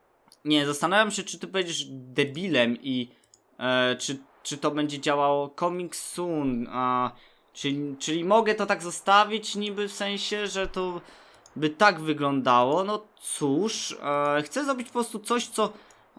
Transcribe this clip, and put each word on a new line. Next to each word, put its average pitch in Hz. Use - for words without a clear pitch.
nie, 147
zastanawiam 180
się, 202
czy -
ty 175
będziesz 170
debilem 131
i, 127
e, 127
czy, 135
czy 143
to 147
będzie 147
działało. 143
Coming 175
soon. 143
A, 127
czyli, 143
czyli 165
mogę 214
to 208
tak 185
zostawić 208
niby, 208
w 202
sensie, 202
że 185
to 180
by 151
tak 175
wyglądało. 139
No 214
cóż, -
e, 151
chcę 269
zrobić 254
po -
prostu 233
coś, 233
co, 208